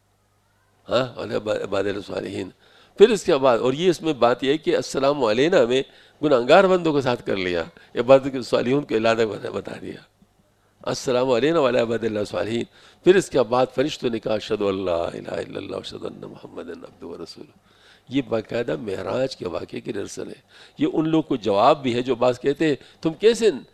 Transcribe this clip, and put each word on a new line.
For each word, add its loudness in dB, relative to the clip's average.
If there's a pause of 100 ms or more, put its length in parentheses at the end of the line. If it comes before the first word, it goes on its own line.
(880)
हाँ, -2
अला -6
इबा-, -2
इबादिल्लाह -2
सालिहीन। -8 (460)
फिर 8
इसके 0
बाद, 4
और 0
ये 0
इसमें -2
बात 2
यह 2
है 0
कि -2
अस्सलामु 0
अलैना 4
में 0 (360)
गुनहगार 6
बंदों 2
के 0
साथ 0
कर -6
लिया, -2 (260)
इबादत 4
के -6
सालिहीन 0
को -4
इलादा 2
बता, -6
बता -8
दिया, -14 (800)
"अस्सलामु 0
अलैना 2
व 4
अला 2
इबादिल्लाह -2
सालिहीन।" -4 (400)
फिर 8
इसके 0
बाद 2
फरिश्तों -4
ने -4
कहा, -2
"अशहदु -2
अल्ला -2
इलाहा -8
इल्लल्लाह -10
व -10
अशहदु -12
अन्ना -14
मुहम्मदन -16
अब्दुहु -16
व -14
रसूलुहु।" -20 (520)
ये -2
बाकायदा -4
मेराज -6
के -10
वाक़े -8
की -10
रिहर्सल -10
है। -20 (360)
ये 0
उन 0
लोग 0
को -2
जवाब 4
भी -2
है -2
जो 0
बात 2
कहते 0
हैं, 0 (260)
"तुम -2
कैसे 2 (220)